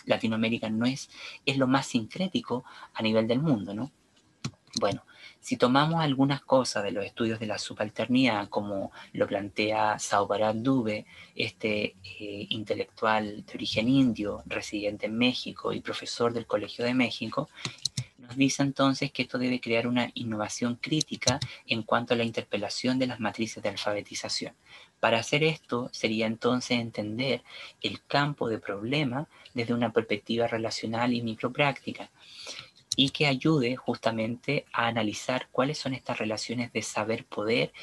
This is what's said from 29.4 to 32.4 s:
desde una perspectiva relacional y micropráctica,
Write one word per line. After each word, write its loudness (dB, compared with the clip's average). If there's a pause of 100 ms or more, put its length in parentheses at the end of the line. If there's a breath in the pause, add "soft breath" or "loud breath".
desde -2
una 2
perspectiva 0
relacional -2
y 0
micropráctica, -2 (880 loud breath)